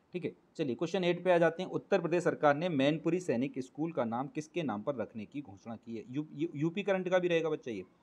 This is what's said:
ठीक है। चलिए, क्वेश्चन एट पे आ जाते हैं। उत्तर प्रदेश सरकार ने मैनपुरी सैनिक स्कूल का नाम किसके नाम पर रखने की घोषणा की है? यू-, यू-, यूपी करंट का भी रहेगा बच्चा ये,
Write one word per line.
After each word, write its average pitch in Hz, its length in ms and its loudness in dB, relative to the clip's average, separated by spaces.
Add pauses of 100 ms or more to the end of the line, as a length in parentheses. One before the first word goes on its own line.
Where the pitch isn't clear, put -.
(140)
ठीक 180 100 -6
है। - 80 -4 (240)
चलिए, 143 180 -2
क्वेश्चन 175 300 0
एट 175 200 2
पे 180 80 4
आ 175 60 8
जाते 165 240 4
हैं। - 80 -8
उत्तर 190 300 0
प्रदेश 170 240 2
सरकार 147 320 4
ने 170 140 -2
मैनपुरी 156 500 2
सैनिक 135 400 -2
स्कूल 160 320 -6
का 143 140 0
नाम 120 220 -4
किसके 156 340 -6
नाम 104 200 -4
पर 143 140 -4
रखने 107 300 -6
की 139 160 -10
घोषणा 110 340 -14
की 117 200 -12
है? 104 120 -10
यू-, 143 240 -6
यू-, 151 240 -4
यूपी 170 260 0
करंट 185 260 0
का 185 100 4
भी 175 100 2
रहेगा 165 220 2
बच्चा 151 200 -4
ये, 95 140 -6 (180)